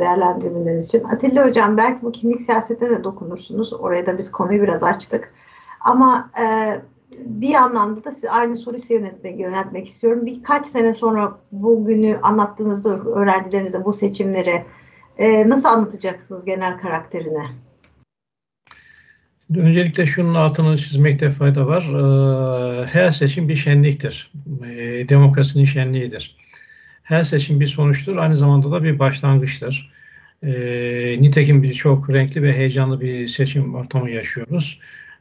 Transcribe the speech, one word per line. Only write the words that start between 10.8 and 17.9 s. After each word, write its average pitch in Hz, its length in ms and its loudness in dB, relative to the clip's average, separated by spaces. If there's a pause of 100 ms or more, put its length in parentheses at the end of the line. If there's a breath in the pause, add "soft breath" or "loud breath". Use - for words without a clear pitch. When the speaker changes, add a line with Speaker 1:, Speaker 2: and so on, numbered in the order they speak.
Speaker 1:
sonra 214 440 -2 (140)
bugünü 214 720 2
anlattığınızda 208 840 0
öğrencilerinize 190 800 -2
bu 208 80 0
seçimleri, 190 720 -2 (560 loud breath)
e, 214 300 4
nasıl 269 200 4
anlatacaksınız 196 760 -2
genel 185 340 -4
karakterine? 160 640 -8 (2250 soft breath)